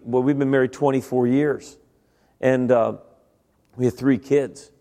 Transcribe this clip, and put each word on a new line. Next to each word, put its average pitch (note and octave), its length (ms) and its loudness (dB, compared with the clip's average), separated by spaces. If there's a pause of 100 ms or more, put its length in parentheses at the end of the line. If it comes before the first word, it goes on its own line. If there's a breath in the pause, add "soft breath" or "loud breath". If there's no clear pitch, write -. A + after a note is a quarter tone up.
well, B2 200 0
we've C#3 160 0
been C3+ 100 0
married C3 240 0
twenty-four C3 540 -2
years, C#3 500 -2 (640)
and, B2+ 300 2
uh, A2+ 220 2 (840)
we B2 100 -4
have B2 100 0
three C3 220 2
kids. - 640 -4